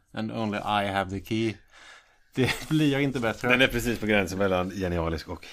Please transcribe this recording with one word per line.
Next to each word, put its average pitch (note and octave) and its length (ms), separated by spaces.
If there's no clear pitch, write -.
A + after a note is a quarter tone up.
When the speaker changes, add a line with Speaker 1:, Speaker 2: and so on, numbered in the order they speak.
Speaker 1:
and A2 180
only G#2+ 260
I G2+ 340
have F#2+ 180
the F#2+ 140
key. A2 300
Det B2+ 160
<laughs> - 80
blir D3+ 300
inte C3+ 220
bättre. A2+ 280
Speaker 2:
Den B2+ 140
är C3 40
precis A#2+ 320
på G#2+ 80
gränsen F#2+ 320
mellan F#2 320
genialisk E2+ 580
och E2 240